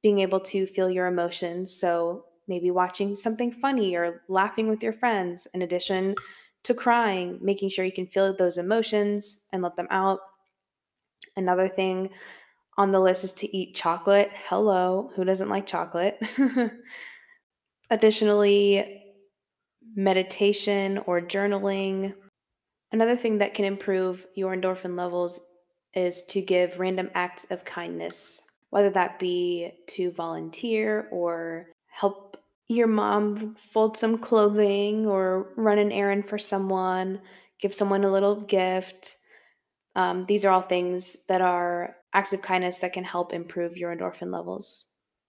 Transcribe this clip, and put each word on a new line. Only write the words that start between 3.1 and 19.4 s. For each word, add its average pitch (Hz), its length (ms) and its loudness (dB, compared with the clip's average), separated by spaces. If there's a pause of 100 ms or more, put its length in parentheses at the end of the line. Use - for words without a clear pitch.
something 233 340 -2
funny 233 460 0
or 170 320 -2
laughing 208 400 0
with 220 140 0
your 226 100 -2
friends, 190 600 -2
in 185 100 -4
addition 185 520 -2 (500)
to 240 100 0
crying, 208 680 0
making 196 280 0
sure 190 140 -2
you 185 80 -2
can 185 140 -6
feel 196 300 2
those 180 220 2
emotions 208 920 -2
and 185 100 -2
let 175 140 -4
them 175 140 -6
out. 190 300 2 (1160)
Another 185 320 2
thing 190 420 -2 (680)
on 196 160 4
the 190 80 6
list 185 240 4
is 185 80 -6
to - 240 -8
eat - 180 -6
chocolate. 202 560 2 (180)
Hello, 190 680 2
who 190 100 -2
doesn't 190 240 0
like 196 180 -2
chocolate? 175 560 -2 (140)
<laughs> - 1500 -4
Additionally, 208 1120 4 (920)